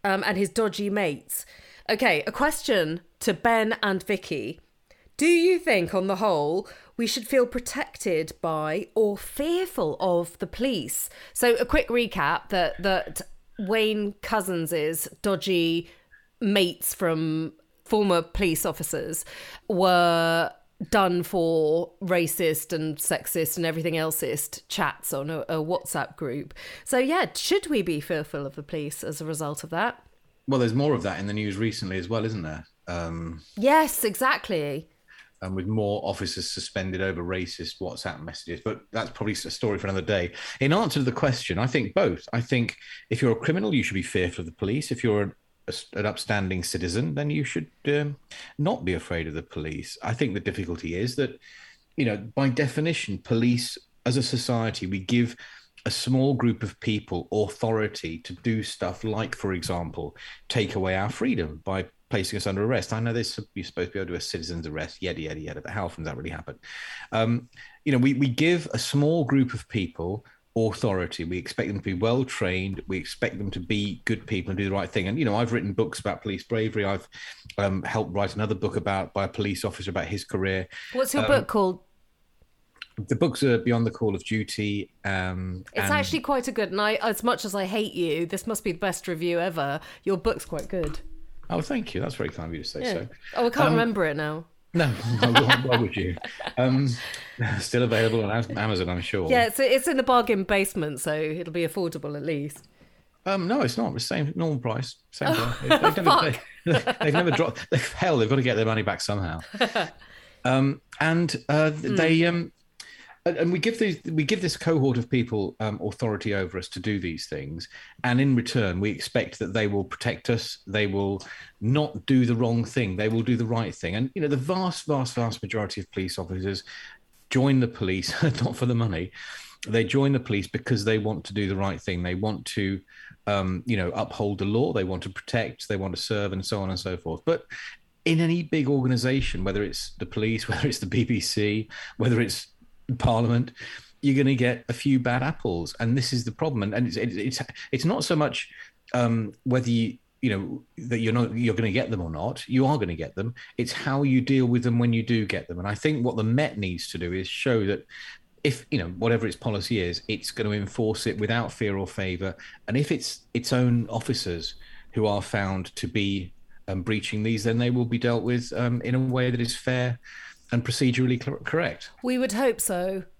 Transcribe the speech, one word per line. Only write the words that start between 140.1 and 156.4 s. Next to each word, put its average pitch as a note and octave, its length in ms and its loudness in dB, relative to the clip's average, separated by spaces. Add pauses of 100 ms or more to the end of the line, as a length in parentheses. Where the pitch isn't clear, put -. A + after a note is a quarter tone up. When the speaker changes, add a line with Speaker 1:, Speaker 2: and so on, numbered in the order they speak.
Speaker 2:
<laughs> - 0 -
whether B2 180 0
it's B2 140 0
the G#2 60 -4
B A#2 180 2
B A#2 160 2
C, G#2+ 480 0 (300)
whether A#2 240 4
it's - 260 -2 (500)
Parliament, A#2+ 540 4 (500)
you're C#3 140 4
gonna C#3 180 6
get B2 360 2
a A#2+ 40 -2
few C3+ 260 4
bad B2 220 2
apples, F#2+ 580 -2
and A#2 160 2
this C3 180 0
is A#2 100 0
the A2+ 80 -4
problem. C3 320 -2
And, G#2 100 -2
and A#2+ 140 2
it's, E2+ 100 -4
it's, G#2+ 180 -2
it's, A2 260 -2 (300)
it's C3+ 140 -2
not G#3 180 2
so F3 120 2
much, D3 340 0 (460)
um, A#2 380 2 (100)
whether B2+ 260 2
you, A2+ 280 2 (260)
you B2 80 4
know, - 320 -4 (240)
that A#2+ 120 0
you're A2 140 2
not, A#2 240 2
you're A#2 160 2
gonna A2 180 2
get A#2+ 200 0
them F#2+ 100 -2
or E2 80 -4
not. E2+ 380 -4
You C3 180 4
are D3 140 4
gonna E2+ 160 -2
get D#2 180 -8
them. A#2 220 -4 (220)
It's A#2+ 160 -2
how C#3 300 0
you C3 180 6
deal C3 260 4
with A#2+ 160 4
them A#2+ 160 4
when A#2+ 140 4
you A2+ 100 2
do A2+ 240 2
get - 200 -4
them. F2 120 -8
And F#2+ 80 -4
I G#2 80 0
think D3+ 280 0
what B2 120 0
the A2 80 0
Met B2 340 2